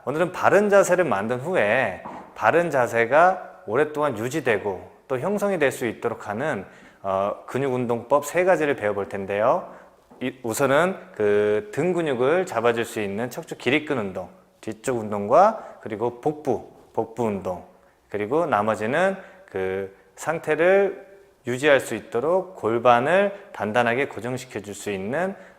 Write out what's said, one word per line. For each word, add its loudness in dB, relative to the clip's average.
오늘은 -2
바른 4
자세를 6
만든 -2
후에 0
바른 2
자세가 2
오랫동안 -2
유지되고 -2
또 -2
형성이 -2
될 2
수 -4
있도록 -6
하는, -4
어, -2
근육 -2
운동법 0
세 0
가지를 2
배워볼 -2
텐데요. 0
이, -6
우선은 2
그 2
등 0
근육을 0
잡아줄 0
수 -6
있는 -4
척추 -12
기립근 -2
운동, -6
뒤쪽 -4
운동과 2
그리고 -6
복부, -4
복부 -4
운동, -4
그리고 -2
나머지는 0
그 -4
상태를 0
유지할 4
수 -6
있도록 -2
골반을 2
단단하게 0
고정시켜줄 -8
수 -8
있는, -4